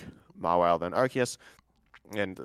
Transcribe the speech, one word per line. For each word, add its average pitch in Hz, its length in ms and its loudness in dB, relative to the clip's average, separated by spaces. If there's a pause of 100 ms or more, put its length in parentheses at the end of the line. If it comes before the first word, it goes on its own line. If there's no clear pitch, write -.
(400)
Mawile, 85 400 4
then 85 120 -4
Arceus, 123 440 0 (800)
and 95 280 -4